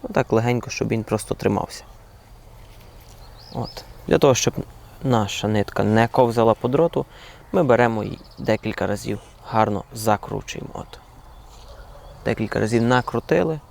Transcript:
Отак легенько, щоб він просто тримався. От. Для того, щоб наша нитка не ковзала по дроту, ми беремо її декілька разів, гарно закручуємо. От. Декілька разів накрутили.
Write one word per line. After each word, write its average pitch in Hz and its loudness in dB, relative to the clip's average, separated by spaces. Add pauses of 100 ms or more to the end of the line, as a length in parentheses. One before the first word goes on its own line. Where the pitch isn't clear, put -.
Отак - -2
легенько, 117 2
щоб - -4
він 113 -2
просто - -4
тримався. - -2 (1700)
От. - -10 (240)
Для 160 4
того, 139 6
щоб - -2 (500)
наша 110 0
нитка 104 0
не 110 4
ковзала 117 4
по 123 -2
дроту, 143 0 (460)
ми 185 2
беремо 117 4
її - -8 (200)
декілька 107 -2
разів, 104 -4 (300)
гарно 104 0 (100)
закручуємо. 107 -4
От. - -14 (1300)
Декілька 110 -2
разів 110 2
накрутили. 147 0 (100)